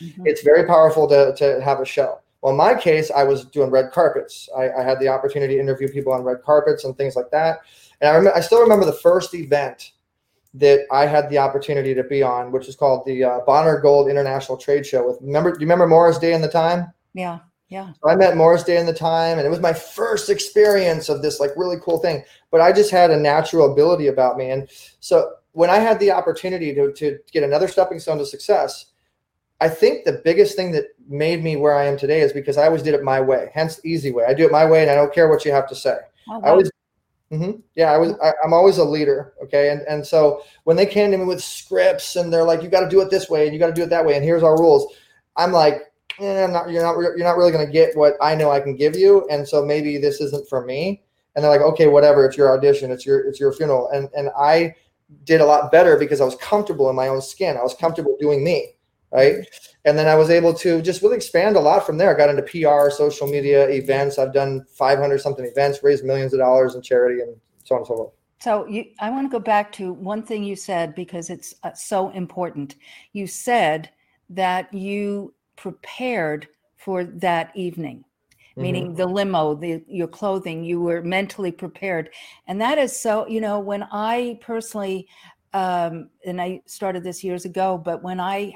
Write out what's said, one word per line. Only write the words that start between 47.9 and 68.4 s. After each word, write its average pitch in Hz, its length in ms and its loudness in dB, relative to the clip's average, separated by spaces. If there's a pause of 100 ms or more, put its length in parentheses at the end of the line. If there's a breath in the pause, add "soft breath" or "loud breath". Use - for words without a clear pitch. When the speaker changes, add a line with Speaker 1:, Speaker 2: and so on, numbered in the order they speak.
Speaker 2:
what 147 240 6
I 151 140 2
know 156 160 2
I 143 100 2
can 139 160 -6
give 151 200 0
you, 190 340 6
and 143 160 -4
so 147 180 0
maybe 147 340 -2
this 139 220 -2
isn't 139 280 -6
for 127 160 -6
me." 156 380 -6 (320)
And 147 100 -2
they're 151 60 4
like, 143 100 6 (120)
"Okay, 156 140 2
whatever, 143 400 6
it's 135 100 -2
your 135 200 4
audition, 135 340 2
it's 127 160 -8
your, 135 220 2
it's 135 120 -10
your 139 120 0
funeral." 135 380 -2
And, 139 240 -6
and 143 240 -4
I 160 360 2 (500)
did 160 160 2
a 147 60 6
lot 147 260 2
better 165 240 6
because 147 240 -2
I 139 40 4
was 127 120 -2
comfortable 180 540 -2
in 131 60 -4
my 131 120 -2
own 135 140 -4
skin. 160 340 -6
I 120 60 -6
was 127 120 -4
comfortable 165 440 -4
doing 147 240 -2
me, 156 320 -4 (380)
right? 135 240 4 (480 loud breath)
And 151 120 2
then 156 120 2
I 156 80 6
was 156 140 4
able 170 240 4
to 165 280 -2
just 175 180 -4
really 220 160 2
expand 202 400 0
a 180 40 4
lot 156 260 2
from 156 100 -4
there. 180 160 2
I 139 60 0
got 147 100 4
into 139 140 0
P 160 220 -6
R, 147 260 4
social 143 380 -2
media, 139 400 2
events. 135 500 -2
I've 135 160 -2
done 139 340 -2
five 139 300 0
hundred 139 220 -2
something 139 240 -8
events, 139 400 -2
raised 139 200 2
millions 131 300 -4
of 131 60 0
dollars 127 340 2
in 127 80 -14
charity, 123 400 0
and 117 140 -12 (260)
so - 140 -4
on 120 60 -6
and 110 40 -14
so 117 100 -6
forth. 113 160 -10 (280)